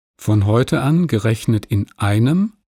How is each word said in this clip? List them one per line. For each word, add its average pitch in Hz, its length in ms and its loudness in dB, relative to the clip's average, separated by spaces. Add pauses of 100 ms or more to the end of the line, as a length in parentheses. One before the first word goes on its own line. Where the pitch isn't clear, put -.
(200)
Von 107 260 0
heute 127 360 0
an 160 240 0
gerechnet 110 600 -2
in 101 200 -2 (100)
einem, 123 560 0 (240)